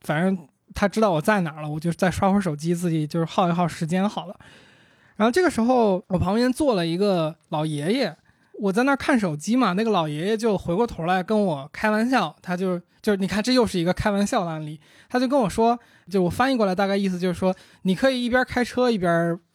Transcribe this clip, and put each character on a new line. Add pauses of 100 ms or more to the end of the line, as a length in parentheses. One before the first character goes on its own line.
反
正 (360)
他
知
道
我
在
哪
儿
了，
我
就
再
刷
会
儿
手
机，
自
己
就
是
耗
一
耗
时
间
好
了。 (840)
然
后
这
个
时
候
我
旁
边
坐
了
一
个 (140)
老
爷
爷， (460)
我
在
那
儿
看
手
机
嘛，
那
个
老
爷
爷
就
回
过
头
来
跟
我
开
玩
笑，
他
就， (220)
就
你
看
这
又
是
一
个
开
玩
笑
的
案
例， (300)
他
就
跟
我
说， (280)
就
我
翻
译
过
来
大
概
意
思
就
是
说， (260)
你
可
以
一
边
开
车
一
边 (140)